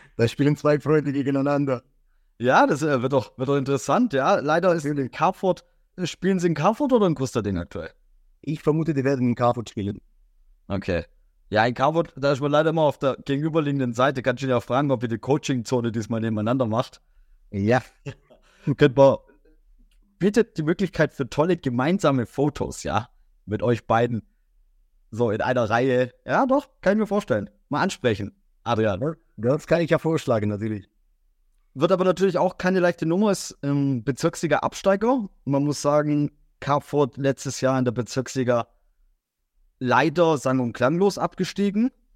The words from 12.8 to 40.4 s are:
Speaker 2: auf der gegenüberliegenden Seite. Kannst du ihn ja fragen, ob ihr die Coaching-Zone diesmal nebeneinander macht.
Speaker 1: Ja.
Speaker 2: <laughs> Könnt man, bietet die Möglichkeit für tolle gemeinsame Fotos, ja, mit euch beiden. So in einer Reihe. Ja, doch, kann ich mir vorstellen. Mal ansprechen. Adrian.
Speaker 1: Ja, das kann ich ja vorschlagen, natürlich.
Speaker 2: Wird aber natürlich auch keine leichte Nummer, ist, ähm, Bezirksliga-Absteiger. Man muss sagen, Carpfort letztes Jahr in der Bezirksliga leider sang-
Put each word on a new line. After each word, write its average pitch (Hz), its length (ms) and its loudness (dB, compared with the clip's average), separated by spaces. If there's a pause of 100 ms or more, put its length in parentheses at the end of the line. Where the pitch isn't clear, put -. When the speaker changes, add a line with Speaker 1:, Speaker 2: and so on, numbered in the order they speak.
Speaker 2:
auf 143 160 2
der 131 260 0
gegenüberliegenden 143 720 -2
Seite. 127 280 0
Kannst 123 200 -2
du 135 40 -4
ihn 131 40 0
ja 120 100 2
fragen, 139 300 -2
ob 123 120 -2
ihr 120 60 -2
die 110 100 -4
Coaching-Zone 123 760 -2
diesmal 110 280 -4
nebeneinander 113 460 -2
macht. 110 340 -4 (500)
Speaker 1:
Ja. 107 320 2 (220)
Speaker 2:
<laughs> - 720 -8
Könnt 139 200 4
man, 139 200 6 (1000)
bietet 208 400 0
die 160 40 -2
Möglichkeit 165 520 -2
für 127 140 -6
tolle 170 280 0
gemeinsame 135 680 0
Fotos, - 560 -4
ja, 90 260 -4 (380)
mit 104 160 -6
euch 117 240 0
beiden. 117 360 0 (880)
So 110 200 0
in 107 100 -2
einer 123 300 0
Reihe. 123 420 2 (140)
Ja, 202 200 0
doch, 269 220 0 (140)
kann 196 120 2
ich 220 40 0
mir 214 80 0
vorstellen. 120 440 -4 (200)
Mal 143 100 -2
ansprechen. 113 560 -2 (280)
Adrian. 110 360 0
Speaker 1:
Ja, 156 160 -6 (200)
das 151 300 -2
kann 165 140 2
ich 160 100 0
ja - 80 2
vorschlagen, 120 500 0
natürlich. 104 400 -6 (840)
Speaker 2:
Wird 135 160 2
aber 185 140 2
natürlich 180 340 2
auch 175 200 0
keine 185 220 0
leichte 175 260 0
Nummer, 196 240 2
ist, - 320 -4
ähm, 139 420 0
Bezirksliga-Absteiger. 196 1200 0 (160)
Man 139 200 0
muss 147 160 -2
sagen, 147 500 0 (300)
Carpfort 143 560 -2
letztes 135 440 -2
Jahr 131 180 2
in 127 60 2
der 123 80 0
Bezirksliga 123 760 -2 (1120)
leider 147 600 2
sang- 131 220 0